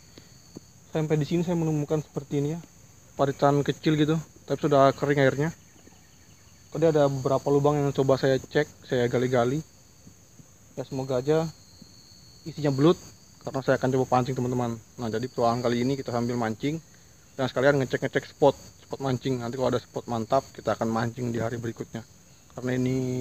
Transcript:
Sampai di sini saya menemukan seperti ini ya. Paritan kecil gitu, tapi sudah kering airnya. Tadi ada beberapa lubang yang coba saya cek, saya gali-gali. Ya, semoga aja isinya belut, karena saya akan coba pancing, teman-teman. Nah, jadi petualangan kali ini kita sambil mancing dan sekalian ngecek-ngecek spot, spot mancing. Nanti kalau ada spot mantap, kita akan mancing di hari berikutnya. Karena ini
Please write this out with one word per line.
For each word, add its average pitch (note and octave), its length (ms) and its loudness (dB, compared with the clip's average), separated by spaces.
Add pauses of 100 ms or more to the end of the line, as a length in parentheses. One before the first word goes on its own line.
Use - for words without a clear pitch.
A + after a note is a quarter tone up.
(920)
Sampai D#3 240 -2
di D3+ 80 2
sini E3+ 160 -2
saya F3 160 -2
menemukan D#3 480 -2
seperti C#3+ 400 -4
ini D3+ 120 -4
ya. E3+ 40 -12 (560)
Paritan C#3+ 480 2
kecil D#3 320 0
gitu, D3+ 240 2 (240)
tapi C#3+ 160 -4
sudah C#3 320 6
kering C#3+ 320 2
airnya. C3+ 320 2 (1160)
Tadi D#3 120 -4
ada D3+ 240 4
beberapa C3+ 400 0
lubang C#3+ 320 4
yang C#3+ 160 0
coba C3+ 240 4
saya C3+ 200 2
cek, - 280 -2 (200)
saya B2 200 2
gali-gali. B2+ 560 0 (1120)
Ya, C3 120 -8
semoga C3 320 -4
aja D#3 280 0 (1000)
isinya D3 240 -2
belut, D3+ 240 4 (480)
karena C3 160 -6
saya C3 160 2
akan B2+ 160 0
coba B2+ 280 2
pancing, B2+ 160 -2
teman-teman. B2 440 -4 (200)
Nah, A#2+ 120 -6
jadi A#2 160 -4
petualangan A#2+ 400 0
kali A#2+ 160 0
ini C#3 160 0
kita B2 160 -6
sambil A#2+ 240 -2
mancing B2+ 400 -4 (560)
dan C3 160 -2
sekalian C#3 280 4
ngecek-ngecek C3 560 -4
spot, C#3+ 200 4
spot - 480 -14
mancing. C3 400 -4
Nanti B2 160 -8
kalau B2 120 0
ada B2 120 -2
spot - 240 -12
mantap, A#2+ 480 -2
kita G#2+ 200 -2
akan A#2 120 -4
mancing A#2 440 -4
di A2+ 120 -4
hari A#2 160 -6
berikutnya. A2+ 440 -10 (520)
Karena B2+ 200 -6
ini B2+ 220 0 (240)